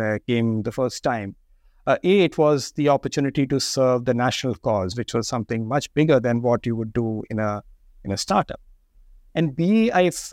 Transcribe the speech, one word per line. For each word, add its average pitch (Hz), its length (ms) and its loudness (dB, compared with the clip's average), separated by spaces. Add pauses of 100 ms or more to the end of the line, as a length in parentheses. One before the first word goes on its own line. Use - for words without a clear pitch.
uh, 107 260 -2
came 113 360 0
the 107 100 -6
first 127 300 -4
time, 110 340 -4 (500)
uh, 135 160 4
A, 190 180 4
it 170 180 2
was 151 340 2
the 147 160 0
opportunity 139 580 0
to 135 140 0
serve 127 460 0
the 127 80 2
national 123 420 -2
cause, 101 400 -2
which 117 180 -8
was 120 140 -2
something 113 400 -4
much 143 260 -4
bigger 151 240 4
than 117 240 0
what 120 240 0
you 117 100 -2
would 110 160 -6
do 110 380 -2
in 110 80 -4
a, 104 240 -4 (420)
in - 80 -4
a 95 40 -2
startup. - 440 -2 (760)
And 160 200 0
B, 202 360 2
I've, 180 420 0